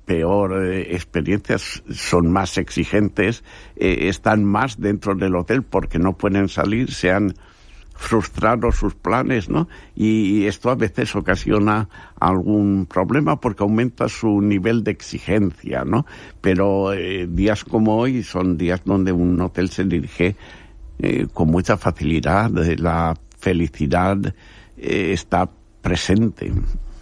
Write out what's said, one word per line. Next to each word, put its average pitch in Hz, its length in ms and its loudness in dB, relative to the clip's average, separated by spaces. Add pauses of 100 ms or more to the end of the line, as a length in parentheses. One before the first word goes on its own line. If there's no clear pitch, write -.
peor, 95 600 0
eh, 90 280 -4
experiencia, 87 600 -2
s-, - 260 -8 (120)
son 85 400 0
más 95 240 -2
exigentes, 98 880 -2 (320)
eh, 90 320 0
están 107 340 2
más 107 380 0
dentro 101 340 -2
del 95 220 0
hotel 113 260 0
porque - 340 -2
no 90 200 0
pueden 98 320 0
salir, 107 420 -2
se - 200 0
han 98 240 2 (640)
frustrado 117 720 0
sus - 240 0
planes, 120 540 -2
¿no? 165 180 0 (260)
Y, 107 460 2
y 101 80 2
esto 104 220 -2
a 131 60 2
veces 120 420 -2
ocasiona 104 720 2 (280)
algún 98 680 2
problema 135 560 0
porque 107 200 -2
aumenta 120 460 0
su 104 320 0
nivel 104 460 2
de 107 60 0
exigencia, 87 920 -2
¿no? 104 220 0 (340)
Pero, 98 540 2
eh, 92 360 -4
días 98 360 0
como 110 320 2
hoy 123 260 0
son 92 340 0
días 90 280 0
donde 95 260 2
un 87 300 2
hotel 90 260 -2
se - 160 -2
dirige, 87 540 0 (640)
eh, - 340 0
con 80 160 2
mucha 92 260 2
facilidad, 82 880 0
eh, 85 120 0
la 82 400 0 (200)
felicidad, 92 960 0 (440)
eh, 87 340 0
está 90 380 0 (320)
presente. 92 720 0 (480)